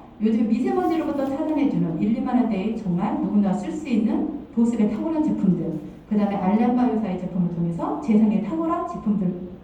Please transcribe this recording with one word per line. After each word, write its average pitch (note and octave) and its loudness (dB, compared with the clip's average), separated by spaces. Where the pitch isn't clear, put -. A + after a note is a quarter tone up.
요즘 A3 2
미세먼지로부터 D#4+ 0
차단해주는 C4+ 0
일, A3+ 2
이만 - 0
원대의 G#3+ 0
정말 G3 -2
누구나 G3+ 2
쓸 - -4
수 - -8
있는 - 0
보습에 G#3+ 2
탁월한 D#4 -2
제품들, D#3+ 0
그 G#3 0
다음에 G3 2
알렌바이오사의 G#3+ 2
제품을 F3 -2
통해서 E3+ -4
재생에 G#3+ 4
탁월한 E4 -2
제품들 F#3 -2